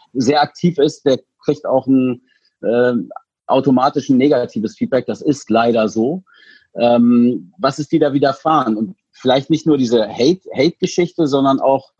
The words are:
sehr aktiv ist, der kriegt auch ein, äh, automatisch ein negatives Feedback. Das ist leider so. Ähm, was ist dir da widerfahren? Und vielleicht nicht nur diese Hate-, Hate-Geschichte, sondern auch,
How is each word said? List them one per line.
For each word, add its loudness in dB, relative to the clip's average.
sehr 0
aktiv -2
ist, -2
der 2
kriegt -4
auch -2
ein, 0
äh, 0
automatisch 0
ein 4
negatives -2
Feedback. -4
Das -8
ist -4
leider 0
so. -4
Ähm, 2
was -2
ist -8
dir 0
da 2
widerfahren? 0
Und -8
vielleicht -2
nicht 0
nur 2
diese 0
Hate-, -2
Hate-Geschichte, -2
sondern 0
auch, -2